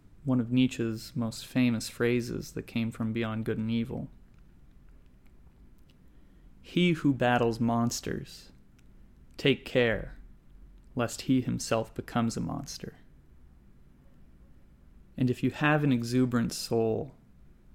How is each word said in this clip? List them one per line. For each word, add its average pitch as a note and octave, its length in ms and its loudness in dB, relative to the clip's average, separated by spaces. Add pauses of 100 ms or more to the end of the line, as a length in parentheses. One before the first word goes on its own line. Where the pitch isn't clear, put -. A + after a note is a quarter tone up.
(240)
one B2+ 160 2
of A#2 120 -2
Nietzsche's B2 640 0
most A2+ 320 -6
famous A#2+ 420 2
phrases A#2+ 640 0
that A2 160 -8
came A#2 240 -2
from A2 200 -4
Beyond A2 320 -4
Good A2 140 -2
and A2 140 -2
Evil, A#2 360 -2 (2500)
"He F3 300 2
who D3+ 200 2
battles A#2+ 480 2
monsters, A#2 920 -2 (840)
take - 300 0
care A#2 540 0 (720)
lest A#2+ 280 -4
he C3 200 2
himself A#2 540 -2
becomes - 420 -2
a - 20 -6
monster." - 580 -8 (2250)
And B2+ 140 4
if - 100 -2
you C3 80 2
have D3+ 340 2
an C#3+ 80 4
exuberant A#2+ 640 2
soul, A2+ 600 0 (600)